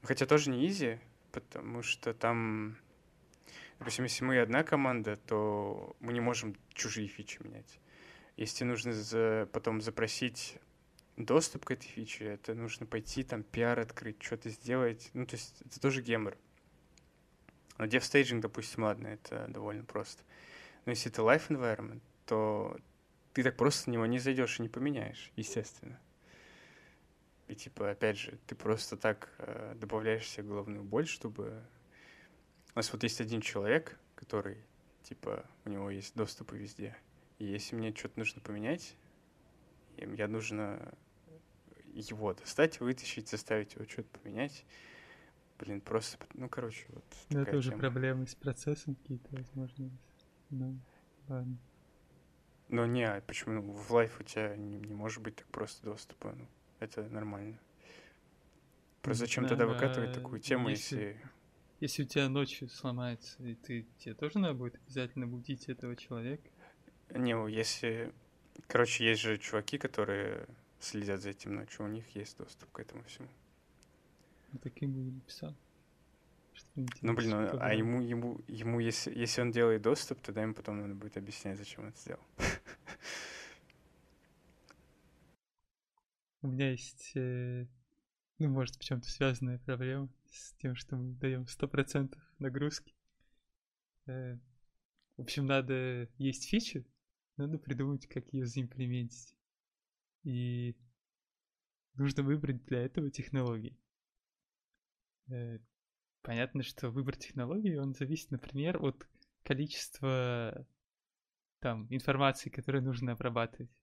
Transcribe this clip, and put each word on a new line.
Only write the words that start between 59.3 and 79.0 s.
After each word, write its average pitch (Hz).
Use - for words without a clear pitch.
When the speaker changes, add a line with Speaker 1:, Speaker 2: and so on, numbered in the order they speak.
Speaker 2:
знаю, -
Speaker 1:
тогда 120
выкатывать 123
Speaker 2:
а -
Speaker 1:
такую 127
тему, 123
Speaker 2:
если, -
Speaker 1:
если 107
Speaker 2:
если 147
у -
тебя 139
ночью 135
сломается, 123
и 120
ты, 117
тебе 113
тоже 151
надо 175
будет 120
обязательно 127
будить 123
этого 123
человека? 123
Speaker 1:
Не, 120
ну, 110
если, 113
короче, 120
есть 113
же 110
чуваки, 110
которые 104
следят 101
за 98
этим 101
ночью, 107
у 104
них 110
есть 104
доступ -
к -
этому 117
всему. -
Speaker 2:
Ну, 131
так -
ему 135
и 131
написал. 131
Что -
Speaker 1:
Ну, 113
блин, 113
Speaker 2:
интересно, -
Speaker 1:
он, 104
а 107
Speaker 2:
поговорим. -
Speaker 1:
ему, 117
ему, 120
ему, 113
если, 117